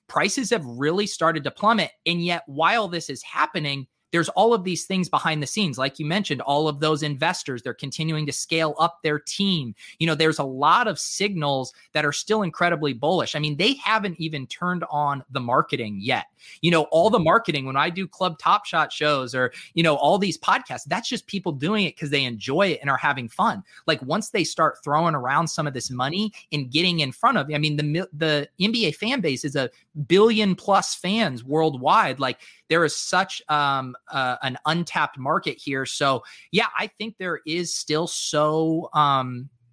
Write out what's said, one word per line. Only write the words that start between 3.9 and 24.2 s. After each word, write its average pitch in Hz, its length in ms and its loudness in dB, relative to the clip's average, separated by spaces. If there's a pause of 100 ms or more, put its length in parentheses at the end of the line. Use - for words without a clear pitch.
there's 170 160 2
all 226 260 4
of 208 80 0
these 175 220 -4
things 185 240 0
behind 151 340 0
the 135 40 -4
scenes. 175 300 -2
Like 139 220 -2
you 151 80 -4
mentioned, 156 340 -2
all 147 280 2
of 147 100 -2
those 151 240 2
investors, 147 600 -2
they're 123 120 -6
continuing 156 520 -4
to 143 60 -4
scale 160 460 -2
up 165 240 0
their 151 160 0
team. 160 560 -2 (240)
You 160 80 0
know, 165 80 2
there's 160 240 2
a 147 60 -2
lot 147 420 4
of 190 140 -2
signals 147 720 -2 (220)
that 151 100 0
are 143 80 0
still - 300 0
incredibly 160 500 0
bullish. 139 420 0
I 151 60 -4
mean, 151 160 -2
they 202 180 2
haven't 208 460 -2
even 156 260 -6
turned 180 420 -4
on 143 440 -2
the 131 80 -4
marketing 120 600 0
yet. 113 260 -2 (340)
You 165 100 4
know, 160 220 6
all 170 180 6
the 226 80 6
marketing, 165 460 2
when 131 100 -4
I 151 160 2
do 180 160 -6
Club 180 320 -4
Top 180 280 2
Shot 156 260 0
shows 139 420 0
or, 127 180 0 (200)
you 170 100 2
know, 156 140 4
all 147 220 4
these 185 200 -2
podcasts, 190 480 -2
that's 180 220 -4
just - 180 -6
people 185 240 -6
doing 170 340 0
it 151 140 -4
'cause 151 120 -8
they 139 140 2
enjoy 131 440 0
it 156 140 -2
and 143 80 0
are 135 60 2
having 131 320 -2
fun. 190 360 -2 (240)
Like, 156 140 2
once 160 280 -4